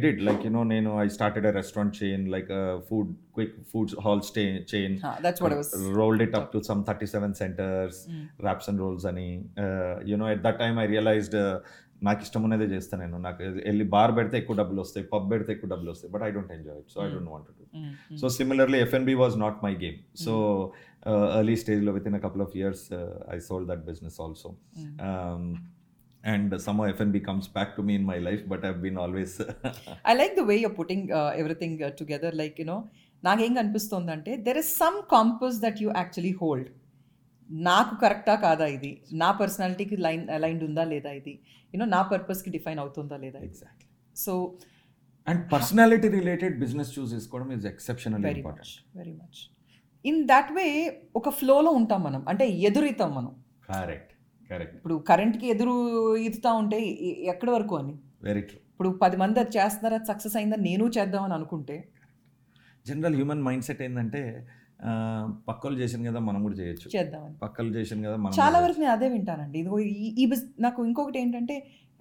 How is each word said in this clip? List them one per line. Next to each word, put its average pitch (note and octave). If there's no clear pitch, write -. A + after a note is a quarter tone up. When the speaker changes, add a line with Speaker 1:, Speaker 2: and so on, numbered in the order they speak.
Speaker 1:
did, C#3
like, G#2
you A2
know, A#2
నేను, A2
I G2+
started G#2
a G2+
restaurant G#2
chain, G2
like F#2+
a F#2+
food, G#2+
quick A2
food A2
hall G#2
stay, G#2
chain. G2
Speaker 2:
Ah, -
that's F3
what D3+
I -
was D3
Speaker 1:
Rolled A2
it F2+
up -
to G#2+
Speaker 2:
talking G#2
Speaker 1:
some G2+
thirty-seven G2+
centers, F#2
Speaker 2:
Mm. D#3
Speaker 1:
wraps G2
and G2+
rolls F2+
అని. F2+
Uh, F#2
you G#2
know, A2
at G2
that A2
time A#2
I -
realized, G#2+
uh, F#2+
నాకు G#2
ఇష్టం -
ఉన్నదే A2
చేస్తా F#2+
నేను. F2
నాకు F2+
ఎ-, F#2+
వెళ్ళి G#2
బార్ G#2+
పెడితే A#2
ఎక్కువ A2
డబ్బులు G2
వస్తాయి, F#2
పబ్ G2
పెడితే A2
ఎక్కువ G2+
డబ్బులు F2
వస్తాయి, F2
but G#2
I A2
don't G2
enjoy D2+
it, D2
so -
I G2+
Speaker 2:
Hmm. F#2
Speaker 1:
don't F2
want D2+
to -
do -
it. -
Speaker 2:
Hmm, D#3
hmm. D3
Speaker 1:
So D#3
similarly, C3+
ఎఫ్ A#2+
అండ్ C3
బీ C3
was B2+
not G#2+
my G2
game. E2+
So, A2+
Speaker 2:
Hmm. G#2
Speaker 1:
uh, G#2
ఎర్లీ A2
స్టేజ్‌లో G#2
within G2
a G2
couple F#2+
of F#2+
years, F#2+
uh, F2
I F2
sold F#2
that E2+
business E2
also. D#2+
Speaker 2:
Hmm. D3
Speaker 1:
Um, F2+
and G2+
somehow G#2
ఎఫ్ F#2+
అండ్ G#2
బీ G2
comes F#2+
back G2
to G2+
me G2+
in F#2+
my F2
life, F#2+
but F#2
I've F2+
been F#2+
always F2+
<laughs> -
Speaker 2:
I A#3+
like F4
the E4+
way D4+
you're G#3+
putting, F#3+
uh, D3+
everything, D#3+
uh, C#3+
together. D3+
Like, D#3
you D#3+
know, F#3
నాకేం A3+
కనిపిస్తోందంటే, G3+
there B3
is D#4
some E4+
compass A#3+
that G#3+
you G#3
actually F3+
hold. C#3
నాకు F3+
కరెక్టా G#3
కాదా E3
ఇది, C#3
నా E3
పర్సనాలిటీకి G3
లైన్, E3
అలైన్డ్ D#3+
ఉందా D#3
లేదా D3+
ఇది, C#3+
you -
know, A3+
నా F3+
పర్పస్కి F#3+
డిఫైన్ E3
అవుతుందా C#3+
లేదా C3+
ఇది. -
Speaker 1:
Exactly. -
Speaker 2:
So G3
Speaker 1:
And E3+
personality G#3+
related F3+
business C3+
choose B2+
చేసుకోవడం B2
is A#2+
exceptionally G#2+
Speaker 2:
Very -
Speaker 1:
important. D#2
Speaker 2:
much, -
very E3+
much. E3
In D#4
that C#4
way, D#4+
ఒక A#3+
ఫ్లోలో C#4
ఉంటాం A3
మనం, C#3
అంటే G#3+
ఎదురీతాం G3+
మనం. C3
Speaker 1:
కరెక్ట్, E2+
కరెక్ట్. F2
Speaker 2:
ఇప్పుడు E3
కరెంట్కి G#3
ఎదురు A#3+
ఈదుతా A3+
ఉంటే G#3+
ఎ-, F3+
ఎక్కడి F3+
వరకు G#3
అని. C#3+
Speaker 1:
Very G#2
true. -
Speaker 2:
ఇప్పుడు F#3
పది F#3
మంది G3+
అది A3+
చేస్తున్నారు, G#3+
అది A3
సక్సెస్ G#3
అయిందని G#3+
నేను G3
చేద్దామని G3
అనుకుంటే D#3
Speaker 1:
జనరల్ D#3
హ్యూమన్ C#3+
మైండ్ C3
సెట్ C#3
ఏంటంటే, B2
ఆ, A2+
పక్కోళ్ళు C3
చేసింది A#2+
కదా A#2
మనం G#2
కూడా G2+
చేయొచ్చు, F2
Speaker 2:
చేద్దామని. D#3
Speaker 1:
పక్కోళ్ళు A#2
చేసింది G#2+
కదా G#2+
మనం G2+
Speaker 2:
చాలా C4+
Speaker 1:
కూడా E4+
Speaker 2:
వరకు F4
Speaker 1:
చేయొచ్చు. D#4
Speaker 2:
నేను C#4+
అదే A#3
వింటానండి. D#3
ఇదిగో F#3
ఈ, G#3+
ఈ C4
బిజ్-, B3
నాకు A#3+
ఇంకొకటి C4
ఏంటంటే, B3